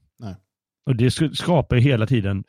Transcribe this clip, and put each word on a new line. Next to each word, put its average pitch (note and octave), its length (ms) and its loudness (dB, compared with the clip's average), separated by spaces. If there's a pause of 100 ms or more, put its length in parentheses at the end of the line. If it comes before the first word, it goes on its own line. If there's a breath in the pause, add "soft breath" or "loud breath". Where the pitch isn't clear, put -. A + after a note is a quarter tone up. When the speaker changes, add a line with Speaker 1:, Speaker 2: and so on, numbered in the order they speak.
(180)
Speaker 1:
Nej. G#2 160 -14 (520)
Speaker 2:
Och C3+ 100 0
det A#2+ 120 2
sk-, D3 260 -2
skapar D#3 420 0
ju A#2 60 4
hela A#2+ 240 2
tiden G2 420 -2